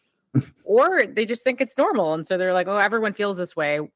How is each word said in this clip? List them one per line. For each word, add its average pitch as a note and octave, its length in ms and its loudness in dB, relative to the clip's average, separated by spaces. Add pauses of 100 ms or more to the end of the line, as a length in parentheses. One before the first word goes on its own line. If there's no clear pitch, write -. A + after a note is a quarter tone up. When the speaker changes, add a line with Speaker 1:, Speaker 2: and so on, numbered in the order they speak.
(340)
Speaker 1:
<laughs> - 300 -2
Speaker 2:
or C#4 420 4
they G#3+ 180 -2
just A3+ 200 -6
think C4 160 0
it's C4 160 -4
normal. B3 380 2
And D#3+ 120 -6
so F#3+ 120 -2
they're F#3 160 0
like, F3+ 140 0
"Oh, G3+ 100 0
everyone G#3 360 0
feels G3+ 220 -4
this F3 200 -8
way. D3 240 -2 (160)